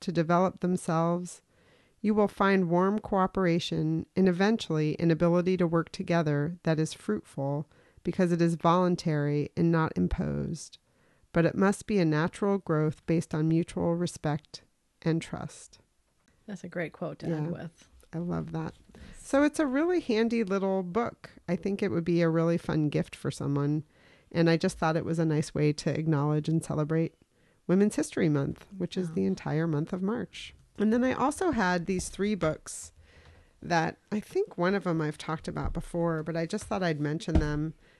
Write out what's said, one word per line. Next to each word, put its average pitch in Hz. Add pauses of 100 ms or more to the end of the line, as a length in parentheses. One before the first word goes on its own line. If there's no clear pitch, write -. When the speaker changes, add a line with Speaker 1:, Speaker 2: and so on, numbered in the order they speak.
Speaker 1:
to 185
develop 175
themselves, 175 (600)
you 208
will 208
find 196
warm 190
cooperation 170 (100)
and 190
eventually 175
an 170
ability 175
to 175
work 165
together 165
that 160
is 156
fruitful 143 (360)
because 175
it 170
is 170
voluntary 160
and 165
not 160
imposed. 147 (560)
But 170
it -
must 196
be 214
a 180
natural 165
growth 156
based 165
on 160
mutual 170
respect - (380)
and 165
trust." - (680)
Speaker 2:
That's 208
a 180
great 170
quote 151
to -
Speaker 1:
Yeah. 165
Speaker 2:
end 156
with. - (240)
Speaker 1:
I 165
love 165
that. 160 (460)
So 277
it's 294
a 311
really 320
handy 233
little 190
book. 190 (180)
I 175
think 196
it 202
would 165
be 170
a 170
really 165
fun 160
gift -
for -
someone. 143 (480)
And 170
I 165
just 185
thought 160
it 165
was 165
a 165
nice 151
way 147
to -
acknowledge 151
and 160
celebrate 151 (520)
Women's 196
History -
Month, 139 (120)
which 175
is 180
Speaker 2:
Yeah. 160
Speaker 1:
the 190
entire 165
month 156
of 185
March. 202 (220)
And 214
then 240
I 254
also 302
had 180
these 185
three 208
books - (680)
that 165 (140)
I 208
think -
one 180
of 190
them 165
I've 151
talked -
about 147
before, 170
but 160
I 165
just 202
thought 196
I'd 156
mention 156
them 151 (260)